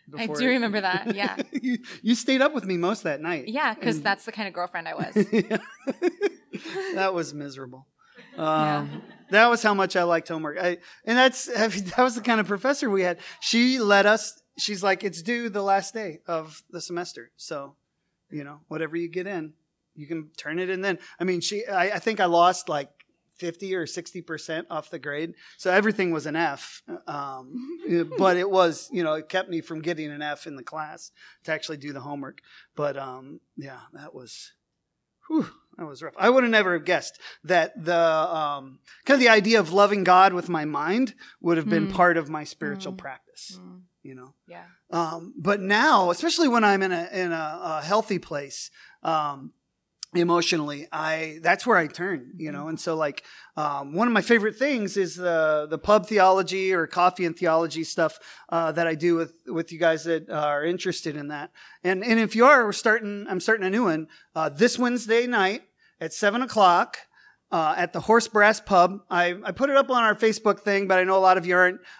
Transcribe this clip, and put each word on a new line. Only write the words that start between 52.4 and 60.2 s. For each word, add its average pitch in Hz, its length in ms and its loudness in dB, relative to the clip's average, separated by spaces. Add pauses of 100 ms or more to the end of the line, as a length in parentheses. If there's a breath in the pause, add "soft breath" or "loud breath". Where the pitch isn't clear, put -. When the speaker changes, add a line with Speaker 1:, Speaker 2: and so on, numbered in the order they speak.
Speaker 2:
know? 143 80 -10
Speaker 1:
Mm-hmm. 151 100 -10
Speaker 2:
And 160 100 -8
so, 165 140 -4
like, 151 280 -4 (340 loud breath)
um, 143 360 -6
one 196 140 0
of 240 80 2
my 202 80 4
favorite 214 340 2
things 247 400 -2
is 175 200 -2
the, 160 520 0
the 156 100 -6
pub 208 280 4
theology 190 640 4
or 170 140 0
coffee 180 380 2
and 165 120 -4
theology 160 480 0
stuff, 156 340 -2 (300 loud breath)
uh, 165 240 -2
that 165 140 0
I 160 80 0
do 165 220 2
with, 165 180 -4 (120)
with 165 260 -6
you 165 60 -14
guys 160 260 2
that 160 260 -2